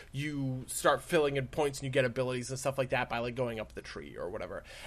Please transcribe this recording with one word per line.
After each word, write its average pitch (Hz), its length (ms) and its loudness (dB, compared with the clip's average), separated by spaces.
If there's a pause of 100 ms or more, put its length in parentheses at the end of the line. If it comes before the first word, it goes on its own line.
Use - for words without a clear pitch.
(120)
You 135 540 -2
start 143 360 4
filling 147 340 4
in 135 100 2
points, 143 320 0
and 139 60 -6
you 135 60 -2
get 131 140 6
abilities 127 460 0
and 131 80 -4
stuff 135 180 0
like 131 140 2
that 123 180 2
by, 117 100 0
like, 120 160 -2
going 117 240 0
up 107 160 -8
the 104 80 -8
tree 73 360 -10
or 80 100 -4
whatever. 98 340 -6 (240)